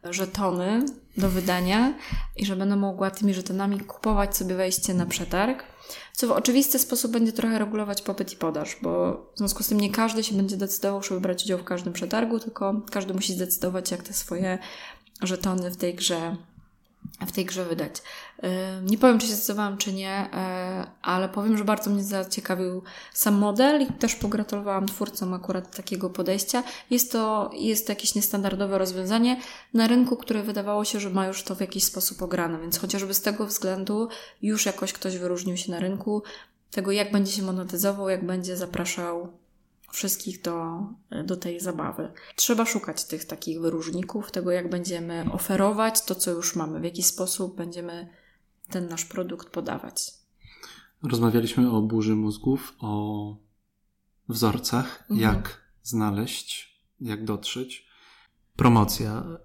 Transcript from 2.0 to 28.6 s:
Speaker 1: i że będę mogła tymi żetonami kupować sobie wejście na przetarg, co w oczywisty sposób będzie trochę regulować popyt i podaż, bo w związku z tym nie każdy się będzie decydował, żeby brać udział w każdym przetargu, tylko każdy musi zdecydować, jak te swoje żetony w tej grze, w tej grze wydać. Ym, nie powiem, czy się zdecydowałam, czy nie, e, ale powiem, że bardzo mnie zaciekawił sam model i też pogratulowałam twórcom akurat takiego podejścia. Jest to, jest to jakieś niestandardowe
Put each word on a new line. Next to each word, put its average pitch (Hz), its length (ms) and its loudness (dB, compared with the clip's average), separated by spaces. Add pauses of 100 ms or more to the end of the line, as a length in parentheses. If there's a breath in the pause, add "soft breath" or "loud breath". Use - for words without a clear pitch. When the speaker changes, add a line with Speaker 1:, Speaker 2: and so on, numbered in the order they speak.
Speaker 1:
i 202 80 0
że 196 100 0
będę 196 200 2
mogła 196 360 2
tymi 202 220 2
żetonami 196 460 0
kupować 202 580 2
sobie 185 180 0
wejście 190 380 0
na 175 120 4
przetarg, 185 580 0 (500 loud breath)
co - 140 0
w 226 40 4
oczywisty 262 480 6
sposób 240 320 2
będzie 226 220 4
trochę 226 260 2
regulować 208 420 -2
popyt 196 320 -4
i - 20 -12
podaż, 156 460 -2
bo 175 320 2 (220)
w - 20 -12
związku 202 260 0
z - 40 0
tym 214 140 4
nie 202 100 4
każdy 220 320 2
się 214 120 0
będzie 196 220 2
decydował, 196 460 0
żeby 185 180 -2
brać 180 220 0
udział 190 160 0
w 180 40 -8
każdym 175 300 -4
przetargu, 226 460 0
tylko 208 420 -2 (100)
każdy 190 220 -4
musi 190 200 0
zdecydować, 180 580 -2
jak 180 120 -6
te 202 100 -12
swoje 185 440 -2 (640 loud breath)
żetony 185 500 -2
w 180 60 -10
tej 175 180 0
grze, 170 400 -2 (920)
w 185 40 -4
tej 190 140 0
grze 185 200 -4
wydać. 170 260 -2 (840 loud breath)
Ym, 185 80 -6
nie 208 120 4
powiem, 247 220 10
czy 226 80 0
się 220 60 -2
zdecydowałam, 208 440 -2
czy 202 160 -2
nie, 190 180 -4 (220)
e, 185 580 -4 (100)
ale 185 280 0
powiem, 208 280 2
że 208 80 0
bardzo 208 240 2
mnie 202 140 2
zaciekawił 185 800 -2 (300 loud breath)
sam 208 220 4
model 233 460 6
i 262 60 2
też - 280 0
pogratulowałam 202 720 -2
twórcom 196 460 -4
akurat 185 420 -6
takiego 190 340 -4
podejścia. 190 540 0 (260 loud breath)
Jest 247 220 2
to, 214 420 0
jest 214 340 0
to - 40 -2
jakieś - 240 -2
niestandardowe 196 640 2